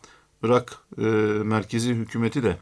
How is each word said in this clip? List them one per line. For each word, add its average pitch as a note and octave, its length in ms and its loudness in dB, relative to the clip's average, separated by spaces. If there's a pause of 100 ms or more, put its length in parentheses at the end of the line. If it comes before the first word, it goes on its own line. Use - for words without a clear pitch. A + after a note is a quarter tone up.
(440)
Irak, B2 340 2 (200)
e, - 40 -4 (420)
merkezi A2 460 0
hükümeti A#2 540 -2
de - 180 2